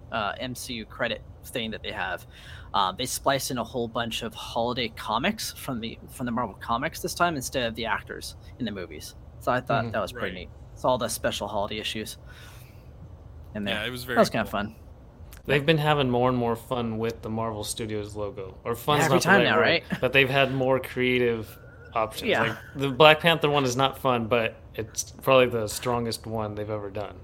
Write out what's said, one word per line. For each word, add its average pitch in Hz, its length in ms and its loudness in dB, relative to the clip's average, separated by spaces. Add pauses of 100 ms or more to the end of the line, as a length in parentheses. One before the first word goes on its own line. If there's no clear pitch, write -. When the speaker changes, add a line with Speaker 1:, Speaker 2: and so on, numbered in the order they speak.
(120)
Speaker 1:
uh, 107 260 -2
M 127 160 -6
C 123 200 -8
U 110 100 -8
credit 117 380 -4 (240)
thing 113 240 -4
that 101 120 -8
they 101 100 -8
have, 92 340 -6 (480)
um, 95 240 2
they 127 80 -2
spliced - 440 0
in 127 80 -4
a 113 60 -2
whole 117 240 -4
bunch 117 340 -4
of 113 120 -6
holiday 120 540 -2
comics 135 680 -2
from 127 260 -6
the, 117 180 -8 (120)
from 127 160 -8
the 123 60 -4
Marvel 113 280 -4
Comics 127 400 -2
this - 140 -4
time 175 220 2
instead 127 280 -4
of 113 100 -2
the 113 120 -6
actors - 500 -6 (220)
in 123 80 -4
the 104 40 -4
movies. 87 440 -10 (260)
So - 100 -2
I 123 100 2
thought 117 240 0
Speaker 2:
Mm-hmm. 113 80 -6
Speaker 1:
that 113 100 -2
was 90 100 -4
pretty 113 160 -4
Speaker 3:
Right. 90 60 -8
Speaker 1:
neat. 87 160 -12 (240)
It's - 100 -6
all 127 140 4
the 113 100 -2
special 107 400 -2
holiday 107 300 -4
issues - 400 -6 (1400)
in 104 100 -6
there. 110 120 0
Speaker 3:
Yeah, 107 100 -4
it 120 40 -4
was 127 120 -8
Speaker 1:
That 123 60 -12
Speaker 3:
very 123 100 2
Speaker 1:
was 214 120 6
kinda 113 140 0
Speaker 3:
cool. - 60 -6
Speaker 1:
fun. 107 240 -4 (680)
Speaker 2:
They've 139 220 2
been 160 120 6
having 147 300 4
more 123 200 4
and 127 100 4
more 117 160 2
fun 117 440 -4
with 113 240 -2
the 113 80 -8
Marvel 110 340 -4
Studios 107 500 -6
logo. 98 500 -8
Or 117 120 -2
fun's 151 280 4
Speaker 1:
Every 139 120 6
Speaker 2:
not 127 60 4
the - 20 0
Speaker 1:
time 190 160 8
Speaker 2:
right - 40 6
Speaker 1:
now, 113 120 4
Speaker 2:
word, 110 60 6
Speaker 1:
right? 143 220 2 (160)
Speaker 2:
but 123 120 2
they've 135 180 8
had 135 240 4
more 131 240 4
creative 123 800 0 (360)
options. 117 360 -2
Speaker 1:
Yeah. 127 120 4
Speaker 2:
Like, 110 140 0 (200)
the 139 140 0
Black 151 300 10
Panther 165 300 4
one 143 140 4
is 123 120 0
not 135 220 2
fun, 120 300 2
but 113 260 2 (200)
it's - 360 -6
probably 131 380 6
the 117 200 0
strongest 120 580 -2
one 110 280 -4
they've 104 160 -6
ever 104 200 -4
done. 95 340 -8